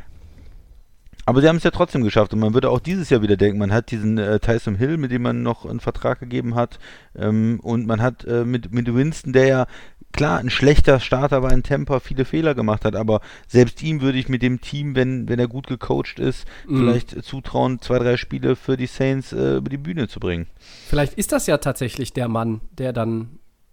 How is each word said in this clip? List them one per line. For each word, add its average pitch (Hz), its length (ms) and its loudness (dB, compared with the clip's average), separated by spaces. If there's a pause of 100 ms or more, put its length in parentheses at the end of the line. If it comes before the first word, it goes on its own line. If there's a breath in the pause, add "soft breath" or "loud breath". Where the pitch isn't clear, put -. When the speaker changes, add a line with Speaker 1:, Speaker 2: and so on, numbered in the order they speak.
(1200 soft breath)
Speaker 1:
Aber 123 160 4
sie 151 80 10
haben 165 80 4
es 165 60 -2
ja 175 80 2
trotzdem 170 320 0
geschafft 107 320 2
und 107 60 0
man 110 120 2
würde 127 180 2
auch 123 100 2
dieses 175 280 -4
Jahr 120 140 4
wieder 101 140 4
denken, 101 220 2
man 101 140 0
hat 113 200 0
diesen, 110 260 0
äh, 104 220 0
Tyson 117 340 0
Hill, 131 220 0
mit 135 160 -4
dem 123 100 0
man 120 220 -2
noch 120 200 -4
einen 120 140 -8
Vertrag 123 400 -4
gegeben 123 380 -4
hat, 120 240 -2 (360 loud breath)
ähm, 110 460 0
und 117 240 -2
man 110 160 0
hat, 123 220 -2
äh, 117 200 0
mit, 117 300 -4
mit 120 180 -2
Winston, 135 400 -2
der 131 140 6
ja, 131 200 2 (460 loud breath)
klar, 156 280 0
ein 123 100 -4
schlechter 143 480 6
Starter 135 460 0
war 127 80 4
in 127 100 8
Tampa, 143 380 0
viele 131 240 -2
Fehler 156 320 0
gemacht 107 280 0
hat, 104 120 0
aber 107 240 2 (260 loud breath)
selbst 120 380 4
ihm 156 160 -2
würde 131 180 0
ich 127 100 -4
mit 127 140 -2
dem 127 180 0
Team, 143 360 -6
wenn, 127 320 0
wenn 120 100 -2
er 120 80 2
gut 127 220 -8
gecoacht 135 500 -4
ist, - 260 -4 (220 loud breath)
Speaker 2:
Mhm. 135 120 -2
Speaker 1:
vielleicht - 460 0
zutrauen, 127 560 -4
zwei, 123 200 0
drei 123 160 2
Spiele 131 400 -2
für 135 200 -4
die 123 100 -4
Saints, 135 460 -2
äh, 135 260 0
über 135 120 -6
die 139 80 -6
Bühne 147 300 -4
zu - 100 -14
bringen. 85 300 -4 (400 loud breath)
Speaker 2:
Vielleicht 143 260 2
ist - 160 -4
das 285 160 0
ja 151 120 2
tatsächlich 127 540 -4
der 123 140 -4
Mann, 113 340 -2 (160)
der 127 160 -4
dann 113 460 -4 (340)